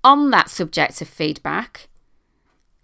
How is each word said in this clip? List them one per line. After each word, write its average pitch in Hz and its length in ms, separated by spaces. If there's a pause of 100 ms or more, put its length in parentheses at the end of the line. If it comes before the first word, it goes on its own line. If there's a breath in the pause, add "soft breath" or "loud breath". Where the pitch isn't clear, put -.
on 285 280
that 208 180
subject - 540
of 147 60
feedback, 156 800 (960)